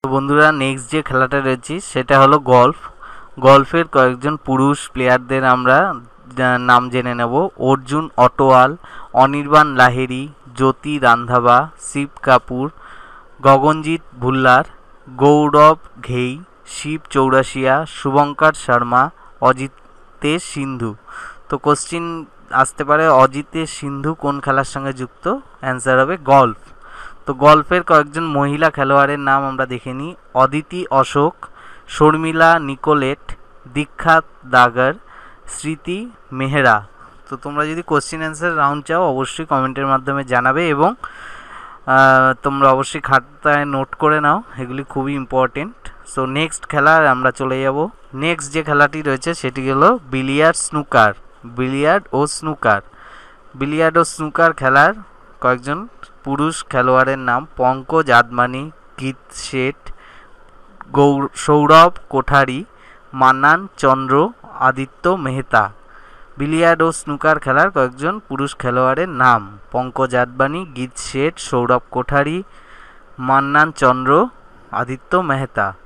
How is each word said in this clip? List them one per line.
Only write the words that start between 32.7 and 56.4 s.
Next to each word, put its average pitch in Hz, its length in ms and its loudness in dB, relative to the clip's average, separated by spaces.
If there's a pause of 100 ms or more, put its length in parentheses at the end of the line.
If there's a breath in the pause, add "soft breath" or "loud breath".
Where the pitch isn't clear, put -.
দীক্ষা 160 460 0 (260)
দাগার, 127 480 2 (520 loud breath)
স্মৃতি 175 640 -10 (220)
মেহরা। 131 540 0 (440 loud breath)
তো 135 60 -10
তোমরা 147 300 -6
যদি 160 160 -8
কোশ্চেন 156 380 -4
অ্যান্সার 160 360 -6
রাউন্ড 143 280 -2
চাও, 170 180 -2
অবশ্যই 139 440 -4
কমেন্টের 135 400 -4
মাধ্যমে 135 380 -2
জানাবে 131 440 0
এবং, 156 260 0 (920 loud breath)
আহ, 131 560 4
তোমরা 139 280 2
অবশ্যই 135 300 -2
খাতায় 143 640 -2
নোট 139 300 -6
করে 151 260 0
নাও, 151 220 0 (160)
এগুলি 131 300 -8
খুবই 139 260 -4
ইম্পর্টেন্ট। 135 760 -4 (220)
So 131 120 -4
নেক্সট 147 420 -6
খেলা 151 420 4
আমরা 127 200 0
চলে 131 320 -4
যাব। 139 260 -2 (260)
নেক্সট 147 380 -6
যে 156 100 -4
খেলাটি 147 400 0
রয়েছে 147 320 -4
সেটি 131 360 -6
হলো 175 280 2 (120)
বিলিয়ার্ড 139 460 0
স্নুকার, 131 560 0 (320)
বিলিয়ার্ড 135 680 -2
ও 139 140 0
স্নুকার। 123 540 -2 (760 loud breath)
বিলিয়ার্ড 151 420 0
ও 165 80 4
স্নুকার 160 480 0
খেলার 139 420 2 (460)
কয়েকজন 135 480 -4 (360)
পুরুষ 147 440 -4